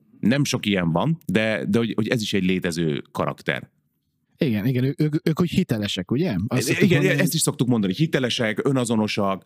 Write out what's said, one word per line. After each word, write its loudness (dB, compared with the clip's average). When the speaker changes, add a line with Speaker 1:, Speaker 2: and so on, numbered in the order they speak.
Speaker 1:
Nem 2
sok -2
ilyen 2
van, 0
de, 0
de 2
hogy, -2
hogy -2
ez 0
is -6
egy 0
létező 0
karakter. -4
Speaker 2:
Igen, 0
igen, 0
ő-, 0
ők, 0
ők 0
úgy 0
hitelesek, -2
ugye? 0
Azt -2
Speaker 1:
Igen, 0
Speaker 2:
szoktuk 0
Speaker 1:
igen, 6
Speaker 2:
mondani, 2
Speaker 1:
ezt 0
is -2
szoktuk 0
mondani, 2
hitelesek, -2
önazonosak. 0